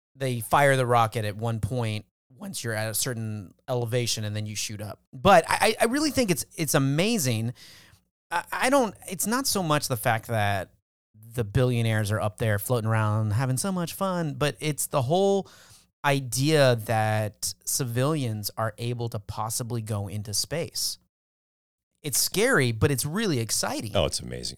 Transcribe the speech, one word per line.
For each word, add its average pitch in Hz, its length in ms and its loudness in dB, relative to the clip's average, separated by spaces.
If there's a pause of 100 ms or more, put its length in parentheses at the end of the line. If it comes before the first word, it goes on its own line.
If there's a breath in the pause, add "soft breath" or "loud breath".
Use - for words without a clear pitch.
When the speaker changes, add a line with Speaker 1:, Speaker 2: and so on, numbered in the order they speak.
(180)
Speaker 1:
they 127 240 -4
fire 143 340 6
the 131 100 2
rocket 117 380 2
at 104 140 -6
one 113 240 -2
point 110 420 -4 (320)
once 196 260 -10
you're 117 120 -4
at 107 160 -2
a 110 40 -6
certain 110 600 -4 (160)
elevation 120 560 0
and 107 100 -4
then 107 100 -4
you 107 80 -8
shoot 101 280 -8
up. 104 180 -12 (140)
But 165 340 6
I, - 140 0
I, 220 220 2
I - 20 4
really 285 260 0
think 247 180 2
it's, - 160 0 (120)
it's 147 160 -2
amazing. 139 800 2 (760 loud breath)
I, 170 220 -2
I 208 180 0
don't, 254 240 2 (160)
it's 190 180 -4
not 254 200 0
so 196 160 0
much 151 240 2
the 131 80 -2
fact 113 320 0
that 101 440 -2 (600)
the 120 120 -2
billionaires 113 680 2
are 107 80 0
up 104 180 -2
there 107 220 0
floating 113 300 0
around 110 420 2
having 127 240 0
so 196 160 -2
much 175 220 -4
fun, 175 400 -2
but 139 260 -2
it's 151 280 -4
the 147 160 0
whole 190 440 2 (560 loud breath)
idea 139 800 4
that 107 720 0 (100)
civilians 123 920 -2
are 110 200 -2
able 117 320 -4
to 110 100 -8
possibly 113 640 -6
go 104 280 -4
into 104 240 -8
space. - 640 -4 (1040)
It's 135 160 -4
scary, 196 540 2
but 127 200 2
it's 131 140 -2
really 165 340 -2
exciting. 190 540 -4
Speaker 2:
Oh, 90 120 2
it's - 160 -4
amazing. 62 360 -10